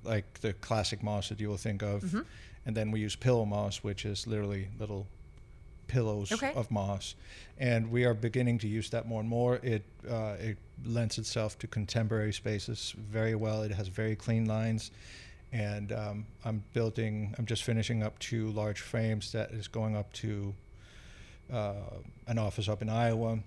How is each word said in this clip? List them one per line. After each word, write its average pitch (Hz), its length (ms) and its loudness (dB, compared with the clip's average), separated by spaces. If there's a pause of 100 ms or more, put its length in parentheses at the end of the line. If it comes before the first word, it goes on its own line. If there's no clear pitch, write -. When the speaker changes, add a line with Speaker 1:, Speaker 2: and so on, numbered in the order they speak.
Speaker 1:
like 107 360 0
the 107 140 0
classic - 480 0
moss 104 280 0
that 104 100 -4
you 104 80 0
will 104 80 0
think 101 260 0
of. 101 200 0
Speaker 2:
Mm-hmm. 185 180 0 (460)
Speaker 1:
And 110 100 -2
then 107 140 2
we 110 100 2
use 104 160 -2
pillow 120 300 6
moss, 101 320 0
which 101 260 -4
is 104 220 -2
literally 101 420 0 (100)
little 101 280 -4 (800)
pillows 107 460 2
Speaker 2:
Okay. 269 220 2
Speaker 1:
of 113 160 0
moss. 101 440 0 (440)
And 113 320 4
we 123 140 6
are 120 80 8
beginning 120 460 4
to 107 100 0
use 107 220 0
that 113 160 0
more 113 140 0
and 110 80 -2
more. 123 340 4
It, 110 220 2 (260)
uh, 110 300 0
it 107 180 -2 (260)
lends 117 340 2
itself 107 420 0
to 113 80 -6
contemporary 107 640 2
spaces - 680 -2
very 110 380 2
well. 107 260 2
It 107 80 -2
has 98 180 0
very 110 280 0
clean 113 300 4
lines. 110 440 2 (600)
And, 104 400 0
um, 107 340 -4 (180)
I'm 110 280 0
building, 107 680 0
I'm 113 80 0
just - 160 0
finishing 113 400 2
up 107 160 -2
two 113 300 0
large 107 320 0
frames 110 500 0
that 110 220 -2
is 107 160 -6
going 110 280 0
up 104 180 -2
to, 101 380 -2 (1000)
uh, 104 220 0 (520)
an 113 120 2
office 104 300 2
up 107 140 0
in 110 60 0
Iowa. 113 580 4